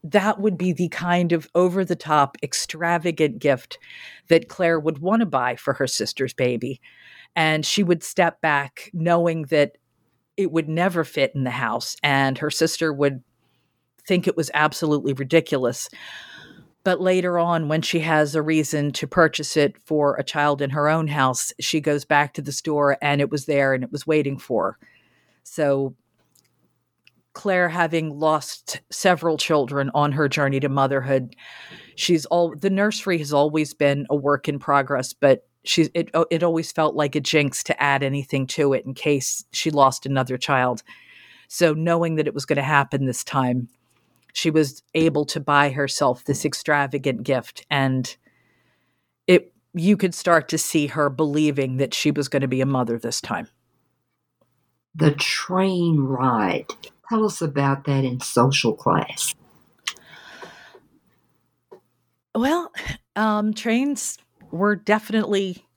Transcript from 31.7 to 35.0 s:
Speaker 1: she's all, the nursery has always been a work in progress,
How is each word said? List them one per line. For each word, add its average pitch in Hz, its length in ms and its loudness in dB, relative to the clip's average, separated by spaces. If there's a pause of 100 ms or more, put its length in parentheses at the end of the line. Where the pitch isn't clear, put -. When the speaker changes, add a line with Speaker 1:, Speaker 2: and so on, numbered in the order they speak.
Speaker 1:
she's 160 320 0
all, 170 300 2
the 196 120 -2
nursery 196 500 0
has 147 140 -4
always 151 420 2
been 143 360 2
a 147 60 2
work 143 320 0
in 143 100 -4
progress, 139 540 0